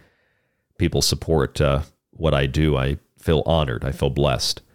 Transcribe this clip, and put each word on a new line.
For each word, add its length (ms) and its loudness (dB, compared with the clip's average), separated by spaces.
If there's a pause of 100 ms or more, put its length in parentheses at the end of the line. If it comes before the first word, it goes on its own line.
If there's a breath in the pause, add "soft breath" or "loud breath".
(760 soft breath)
people 240 0
support, 600 0
uh, 200 2 (360)
what 160 0
I 140 2
do. 300 2
I 200 -2 (220)
feel 260 0
honored. 400 0
I 60 -2
feel 180 -2
blessed. 520 -2 (140)